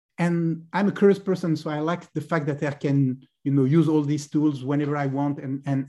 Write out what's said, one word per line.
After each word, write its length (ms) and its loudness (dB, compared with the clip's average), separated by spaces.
and 560 0
I'm 160 0
a 40 2
curious 260 4
person, 360 -2
so 160 -4
I 100 -4
like 320 -4
the 80 -6
fact 260 -2
that 160 -4
I 100 -2
can, 540 0
you 100 -2
know, 120 4
use 240 4
all 140 2
these 260 -4
tools 340 0
whenever 340 -2
I 100 -2
want 320 -2
and, 260 -8
and, 240 -2